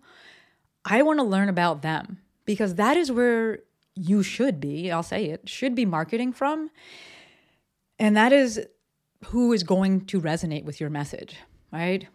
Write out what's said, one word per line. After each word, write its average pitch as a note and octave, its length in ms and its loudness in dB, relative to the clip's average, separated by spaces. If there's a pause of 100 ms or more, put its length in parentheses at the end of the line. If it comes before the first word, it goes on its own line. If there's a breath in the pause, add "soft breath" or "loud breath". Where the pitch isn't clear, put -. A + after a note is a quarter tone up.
(840 soft breath)
I A3+ 180 4
wanna D4+ 220 4
learn G3 240 2
about F3 340 0
them D#3+ 360 -6 (280)
because G3+ 300 -2
that A3+ 200 4
is E4 140 0
where A3+ 500 0 (360)
you F#3+ 260 2
should G#3+ 380 -2
be, D3 300 -6
I'll E3 120 -2
say G3 240 -4
it, - 220 -10
should B3+ 260 -4
be A#3+ 100 0
marketing G3+ 480 -2
from. D#4 380 -4 (1300 loud breath)
And G#3+ 180 4
that A#3 160 6
is B3+ 320 4 (640)
who A#3+ 260 2
is G#3+ 100 2
going F#3+ 440 2
to F#3+ 140 -2
resonate D#3 440 -4
with D3 160 -12
your D3+ 100 -4
message, - 460 -10 (360)
right? F3+ 420 -4